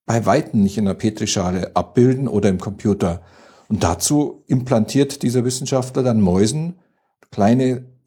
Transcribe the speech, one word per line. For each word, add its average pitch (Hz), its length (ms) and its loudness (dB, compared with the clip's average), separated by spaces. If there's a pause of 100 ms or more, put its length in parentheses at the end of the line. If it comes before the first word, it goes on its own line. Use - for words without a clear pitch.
bei 113 200 0
Weitem 110 380 2
nicht 98 140 0
in 107 100 0
einer 95 80 -2
Petrischale 95 800 -4
abbilden 123 540 2
oder 104 180 0
im 92 120 0
Computer. 98 640 -2 (460)
Und 98 160 0
dazu 139 640 -2
implantiert 131 760 0
dieser 123 200 0
Wissenschaftler 127 600 -2
dann 113 180 2
Mäusen 110 580 0 (520)
kleine 127 540 2 (220)